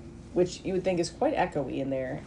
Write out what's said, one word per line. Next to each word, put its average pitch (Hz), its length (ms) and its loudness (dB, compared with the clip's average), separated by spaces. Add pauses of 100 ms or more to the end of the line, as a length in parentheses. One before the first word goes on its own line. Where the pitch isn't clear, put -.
(320)
which 175 320 2
you 185 100 -2
would 180 100 0
think 180 160 4
is 165 100 0
quite 277 260 2
echoey 139 420 0
in 135 120 0
there, 131 360 -2